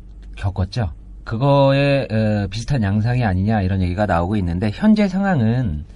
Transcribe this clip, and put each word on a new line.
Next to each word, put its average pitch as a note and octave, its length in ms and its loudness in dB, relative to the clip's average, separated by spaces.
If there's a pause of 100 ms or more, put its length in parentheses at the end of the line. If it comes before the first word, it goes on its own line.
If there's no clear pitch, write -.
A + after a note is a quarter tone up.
(380)
겪었죠. F#2+ 540 -4 (340)
그거에, C#3 840 2
어, G#2+ 400 0
비슷한 A#2 320 -2
양상이 A2 440 0
아니냐 G2+ 360 2
이런 F#2+ 200 0
얘기가 F2+ 240 0
나오고 F2+ 320 0
있는데 F#2 360 -2
현재 G#3+ 360 2
상황은 B2 720 0 (120)